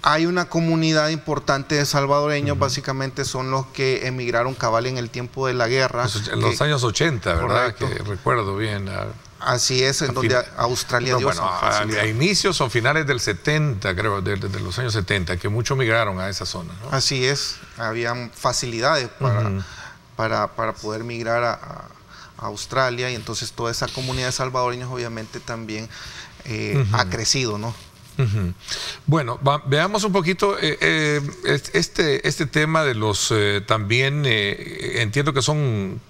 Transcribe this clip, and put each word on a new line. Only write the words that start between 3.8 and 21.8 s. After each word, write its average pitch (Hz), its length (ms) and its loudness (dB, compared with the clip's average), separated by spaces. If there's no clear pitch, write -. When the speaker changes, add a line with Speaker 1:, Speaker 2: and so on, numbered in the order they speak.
Speaker 1:
emigraron 123 480 0
cabal 117 320 2
en 131 120 -2
el 120 120 -6
tiempo 127 380 -4
de 123 60 0
la 123 120 2
guerra, 127 380 2
Speaker 2:
Los 104 100 -2
och-, 107 180 -4
en 113 100 0
los 113 160 2
Speaker 1:
que - 60 2
Speaker 2:
años 143 200 2
ochenta, 113 500 2
¿verdad? 107 420 2
Speaker 1:
Correcto. 135 140 -2
Speaker 2:
Que - 180 -4
recuerdo 101 480 0
bien, 104 320 -4
a 98 180 -4
Speaker 1:
Así 127 460 2
es, 135 160 2
en 139 100 0
Speaker 2:
a - 40 -4
Speaker 1:
donde 127 200 2
Speaker 2:
fin-, 123 220 0
Speaker 1:
Australia 120 560 0
Speaker 2:
no, 127 60 2
Speaker 1:
dio 131 80 2
Speaker 2:
bueno, 85 160 0
Speaker 1:
esa 92 140 0
Speaker 2:
a, 90 40 0
Speaker 1:
facilidad. 104 300 2
Speaker 2:
a 107 40 2
inicios 165 560 2
o 123 80 0
finales 139 360 2
del 135 140 0
setenta, 110 760 0
creo, 101 280 0
de, 101 140 0
de, 101 120 -4
de 101 120 -4
los 92 180 -6
años 120 160 -2
setenta, 92 420 0
que - 140 -4
muchos 120 260 0
migraron 110 440 2
a 95 100 -4
esa 90 160 -8
zona, 87 260 -8
¿no? 131 80 -10
Speaker 1:
Así 127 360 2
es, 135 300 0
habían 117 580 -4
facilidades 127 720 0
para, 117 320 2
Speaker 2:
Ujú. 98 220 0
Speaker 1:
para, 110 380 0
para 110 180 -2
poder 110 320 -6
migrar 117 400 0
a, 113 80 0
a, - 360 -10